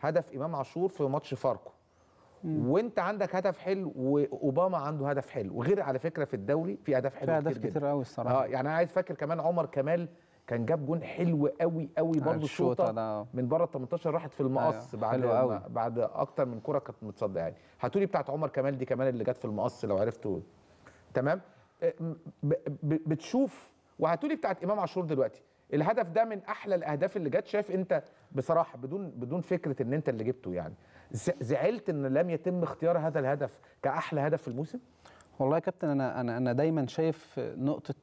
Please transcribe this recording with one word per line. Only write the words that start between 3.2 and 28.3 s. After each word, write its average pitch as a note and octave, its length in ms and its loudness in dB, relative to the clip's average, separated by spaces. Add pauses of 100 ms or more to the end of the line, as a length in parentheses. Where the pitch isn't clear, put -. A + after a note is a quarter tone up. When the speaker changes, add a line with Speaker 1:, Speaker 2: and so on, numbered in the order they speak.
Speaker 1:
هدف F#3 220 0
حلو، F#3+ 380 -2
وأوباما C#3+ 800 2
عنده C#3+ 320 -2
هدف C#3 200 -2
حلو، G2+ 280 -4
وغير F#3 240 2
على C3+ 160 -2
فكرة D#3+ 260 -2
في C3+ 100 -4
الدوري D3+ 500 0
في C#3 120 2
أهداف C3 180 0
حلوة - 180 -6
Speaker 2:
في D#3+ 40 4
أهداف D#3 160 0
Speaker 1:
كتير A2+ 100 -4
جدًا. F3 160 -2
Speaker 2:
كتير C#3+ 120 0
أوي C#3+ 100 2
الصراحة. C3 420 0
Speaker 1:
آه، A2+ 40 0
يعني C3 220 -2
أنا D#3 80 0
عايز E3+ 160 2
فاكر F3+ 220 0
كمان D#3 260 -2
عمر E3 260 2
كمال E3+ 420 0 (380)
كان A#2 200 0
جاب D3+ 200 0
جون D#3+ 160 0
حلو D#3+ 440 2 (140)
قوي D#3+ 280 0 (100)
قوي D#3+ 200 2
Speaker 2:
آه، - 60 4
Speaker 1:
برضه، D#3 200 0
Speaker 2:
الشوطة C3+ 400 2
Speaker 1:
شوطة A2+ 80 2
Speaker 2:
ده. A2 420 -4
Speaker 1:
من B2 140 -2
بره D#3+ 160 4
ال E3 60 -2
تمنتاشر D3+ 440 -4
راحت E3+ 180 -4
في - 80 -8
المقص C3 540 0
Speaker 2:
أيوة، A2 80 -4
Speaker 1:
بعد A2 180 0
Speaker 2:
حلو B2 120 2
قوي. B2 220 4
Speaker 1:
ما، G2 140 -6
بعد A#2 300 -2
أكتر - 480 0
من A#2 140 -6
كرة C#3+ 180 -2
كانت - 240 -6
متصدة G2+ 380 -4
يعني. E2 140 -4 (260)
هاتولي F#3+ 260 2
بتاعت D#3 240 -2
عمر D3+ 180 -2
كمال C3+ 300 0
دي C3 60 -2
كمان B2+ 240 2
اللي A#2+ 160 0
جت B2 120 0
في - 80 -8
المقص A2 400 -2
لو G2+ 140 2
عرفتوا. G2+ 420 0 (760)
تمام؟ D3+ 260 2 (420)
آه، E3 180 2
م-، E3 120 -4 (300)
ب-، D3 120 2 (280)
ب-، D#3 260 0
بتشوف، G#3+ 640 -2 (260)
وهاتولي E3+ 380 2
بتاعت G3 280 -2
إمام G#3 160 0
عاشور F3+ 240 -2
دلوقتي. C#3 380 0 (320)
الهدف F3+ 340 2
ده G#3+ 160 2
من A3 140 -4 (100)
أحلى G#3 260 -2
الأهداف D#3+ 420 0
اللي D#3+ 140 0
جت، G3 160 0
شايف G#3 240 -2
أنت F3+ 320 2 (300)